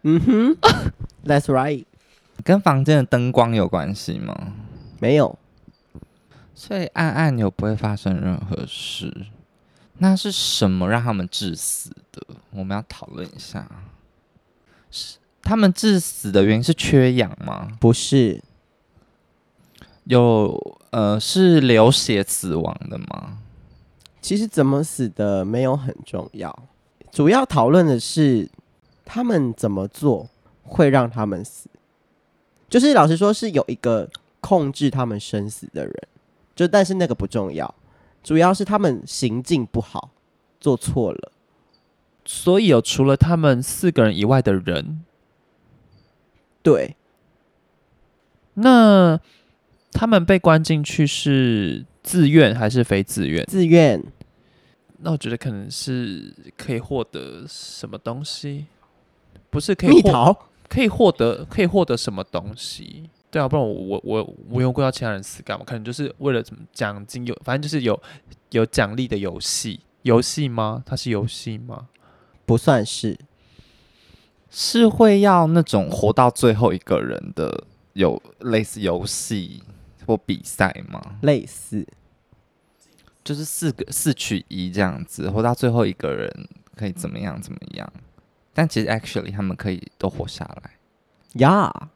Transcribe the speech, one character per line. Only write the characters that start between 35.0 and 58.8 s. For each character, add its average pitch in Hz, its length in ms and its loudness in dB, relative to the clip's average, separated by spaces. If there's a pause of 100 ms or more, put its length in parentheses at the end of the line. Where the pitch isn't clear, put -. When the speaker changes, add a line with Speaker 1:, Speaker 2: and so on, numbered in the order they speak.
Speaker 1:
们 104 140 -6
生 104 280 -6
死 - 240 -16
的 71 120 -8
人， 50 100 -12 (600)
就， 175 100 2
但 196 180 4
是 190 100 -4
那 180 120 0
个 123 80 -4
不 98 120 -6
重 95 260 -6
要， 71 200 -8 (520)
主 156 120 0
要 175 160 4
是 196 120 -2
他 202 140 -2
们 147 280 0
行 120 360 -4
径 135 220 -2
不 117 160 -4
好， - 300 -12 (480)
做 139 180 0
错 113 360 -4
了。 - 200 -14 (920)
Speaker 3:
所 - 340 0
以 220 80 2
有 127 160 6
除 - 220 0
了 139 120 4
他 170 200 2
们 139 260 2
四 - 300 -2
个 123 100 2
人 104 140 2
以 101 80 -2
外 127 180 2
的 104 120 2
人？ 92 500 -6 (1600)
Speaker 1:
对。 110 340 2 (1600)
Speaker 3:
那 202 640 8 (720)
他 - 140 -2
们 202 180 4
被 190 140 4
关 160 240 6
进 156 200 0
去 147 240 0
是 117 800 0 (220)
自 170 220 4
愿 143 240 8
还 113 160 0
是 123 120 2
非 98 200 0
自 87 260 -4
愿？ 78 160 -2
Speaker 1:
自 185 220 0
愿。 156 360 6 (1000)
Speaker 3:
那 165 120 -6
我 156 40 -2
觉 - 120 -8
得 117 80 -6
可 127 140 -8
能 101 200 -12
是 98 640 -10 (220)
可 - 180 -8
以 117 60 -4
获 123 240 -6
得 67 420 -16
什 - 400 -18
么 104 120 -16
东 127 260 -10
西， 143 400 -12 (840)